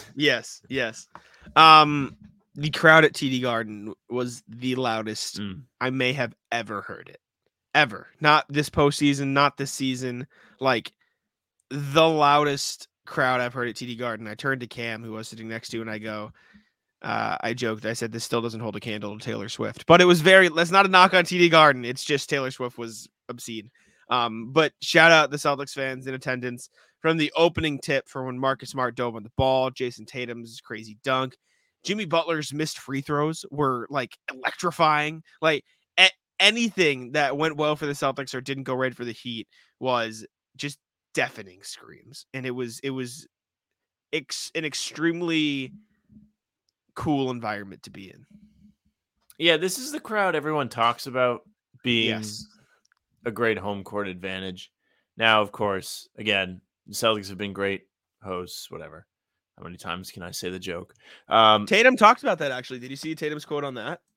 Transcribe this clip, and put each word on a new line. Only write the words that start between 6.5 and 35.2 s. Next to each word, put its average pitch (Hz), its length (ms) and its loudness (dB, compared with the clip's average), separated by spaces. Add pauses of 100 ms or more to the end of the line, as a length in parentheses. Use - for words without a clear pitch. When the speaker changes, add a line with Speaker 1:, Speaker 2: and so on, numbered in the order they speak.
Speaker 2:
ever 107 300 -6
heard - 280 -16
it. - 100 -20 (540)
Ever. 135 320 2 (140)
Not 151 280 4
this 143 220 -2
postseason, 143 580 2
not 139 300 2
this 135 120 -6
season. 127 560 -6 (320)
Like, 127 340 0 (800)
the 143 380 4
loudest 147 800 2 (160)
crowd 127 360 0
I've 123 120 -4
heard 123 160 -6
at 110 80 -10
T 123 100 -12
D 120 80 -10
Garden. 113 320 -8
I 107 80 -12
turned 135 280 -4
to 117 40 -10
Cam, 117 380 -10
who 110 100 -12
I 110 40 -10
was 110 100 -12
sitting 113 200 -16
next 113 220 -10
to, 113 120 -6
and 113 80 -10
I 107 80 -8
go, 107 340 -10 (680)
uh, 110 400 -2
I 113 100 -4
joked. 113 320 -6
I 110 80 -4
said, 113 180 -6
"This 117 140 -10
still 120 160 -2
doesn't 113 200 -8
hold 107 140 -8
a 104 60 -10
candle 104 360 -10
to 107 80 -16
Taylor 110 260 -8
Swift." 107 360 -8
But 175 140 10
it 180 60 10
was 175 160 8
very, 190 260 10
that's 165 220 0
not 196 160 6
a - 20 0
knock 185 260 8
on 180 100 6
T 180 140 -4
D 175 120 6
Garden. 147 340 6
It's 123 200 -8
just 143 260 -2
Taylor 135 200 -2
Swift 123 280 -8
was 113 280 -12 (220)
obscene. 117 420 -12 (380)
Um, 117 440 -2
but 151 280 2
shout 165 320 6
out 151 180 6
the 143 60 -6
Celtics 143 380 -2
fans 131 320 -6
in 131 80 -6
attendance 127 560 -8 (320)
from 160 160 0
the 147 180 0
opening 160 420 2
tip 135 300 -4
for 131 160 -10
when 127 140 -8
Marcus 135 320 -2
Smart 127 260 -4
dove 120 180 -4
on 110 80 -14
the 104 140 -18
ball, 131 340 2
Jason 120 360 -8
Tatum's 117 560 -12
crazy 110 420 -14
dunk, 131 320 -2 (480)
Jimmy 202 220 -4
Butler's 156 480 -2
missed 151 240 -4
free 135 240 -6
throws 151 480 -2
were, 135 400 -2
like, 135 260 -6 (160)
electrifying. 151 880 -2 (200)